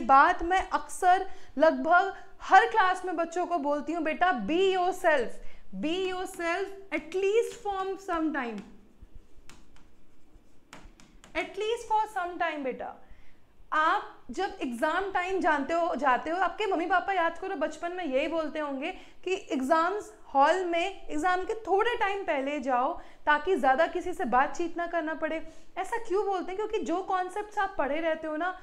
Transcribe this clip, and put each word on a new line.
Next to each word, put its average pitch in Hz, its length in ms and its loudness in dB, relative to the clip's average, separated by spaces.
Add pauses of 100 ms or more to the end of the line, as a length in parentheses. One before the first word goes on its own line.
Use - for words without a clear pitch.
बात 311 380 8
मैं 370 260 2
अक्सर 359 560 2 (320)
लगभग 320 540 6 (300)
हर 403 280 8
क्लास - 340 4
में 370 120 -4
बच्चों 339 300 -2
को 349 140 -2
बोलती 294 320 -2
हूँ, 339 100 -2
बेटा 320 300 2 (140)
be 320 140 2 (100)
yourself, 359 680 2 (400)
be 294 160 -2 (120)
yourself 370 880 -4
at 311 220 -6
least 392 460 0
from 381 380 -4
some 320 320 -2
time, 240 260 -6 (2750)
at 349 260 -6
least 453 260 -4
for 427 140 2 (120)
some 359 260 -4
time। 311 240 -2
beta 240 300 -6 (800)
आप 339 580 0
जब 381 320 -4
एग्जाम 311 500 -2
टाइम 370 280 0
जानते 302 340 2
हो, 339 220 0
जाते 262 340 2
हो, 330 80 -2
आपके 370 280 -2
मम्मी 359 200 0
पापा 370 260 2
याद 330 260 0
करो 381 180 -6
बचपन 311 360 -4
में 359 120 -6
यही 285 240 0
बोलते 311 300 -4
होंगे 285 320 -4 (340)
कि 359 100 -2 (180)
एग्जाम्स 330 580 0 (240)
हॉल 320 300 6
में 349 440 -2
एग्जाम 359 360 0
के 440 180 -4
थोड़े 427 340 2
टाइम 403 280 0
पहले 294 360 -2
जाओ 254 320 0 (340)
ताकि 302 300 4
ज़्यादा 269 300 4
किसी 349 260 -4
से - 140 -4
बातचीत 277 500 2
ना 339 100 -2
करना 320 280 -4
पड़े। 311 220 -4 (420)
ऐसा 381 200 -4
क्यों 415 280 0
बोलते 370 260 -4
हैं? 381 40 -6
क्योंकि 427 240 -2
जो 320 220 -2
कॉन्सेप्ट्स 370 560 -4
आप 392 200 -2
पढ़े 294 220 0
रहते 320 260 -2
हो 302 100 -6
ना, 339 120 -2 (140)